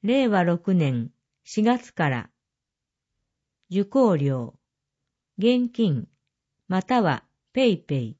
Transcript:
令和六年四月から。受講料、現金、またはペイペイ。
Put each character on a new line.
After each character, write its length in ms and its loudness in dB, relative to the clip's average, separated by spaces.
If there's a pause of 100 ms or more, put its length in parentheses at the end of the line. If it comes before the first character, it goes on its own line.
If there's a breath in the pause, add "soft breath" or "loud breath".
令 240 2
和 160 2
六 320 0
年 340 0 (340)
四 200 -4
月 280 -2
か 180 -2
ら。 200 -6 (1400)
受 140 0
講 300 2
料、 380 -2 (880)
現 300 2
金、 380 -2 (600)
ま 160 -2
た 180 0
は 220 -2 (280)
ペ 180 2
イ 100 0
ペ 200 -8
イ。 200 -8